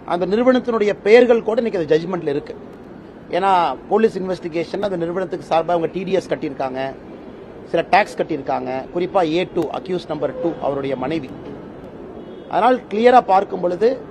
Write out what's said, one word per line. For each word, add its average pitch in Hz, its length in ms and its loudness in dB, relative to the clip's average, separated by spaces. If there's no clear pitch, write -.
அந்த 175 220 0
நிறுவனத்தினுடைய 226 640 2
பெயர்கள் 233 400 8
கூட 226 200 0
இன்னைக்கு 170 340 2
அது - 20 4
ஜட்ஜ்மெண்ட்ல 170 300 -2
இருக்கு. 143 280 -4
ஏன்னா, 175 460 2
போலீஸ் 202 300 2
இன்வெஸ்டிகேஷன் 175 640 -4
அந்த 202 160 -2
நிறுவனத்துக்கு 175 500 -4
சார்பா 160 240 2
அவங்க 170 160 2
டி 180 160 -4
டி 180 100 -2
எஸ் 180 160 0
கட்டியிருக்காங்க, 135 680 -4
சில 165 260 0
டாக்ஸ் 202 260 4
கட்டியிருக்காங்க. 131 680 -4
குறிப்பா 180 380 2
ஏ 175 220 0
டூ, 165 160 0
அக்யூஸ் 175 380 -6
நம்பர் 151 340 -4
டூ, 170 100 -2
அவருடைய 135 340 -2
மனைவி. 135 340 -4
அதனால், 226 300 2
கிளியரா 240 300 6
பார்க்கும் 196 400 2
பொழுது 180 380 2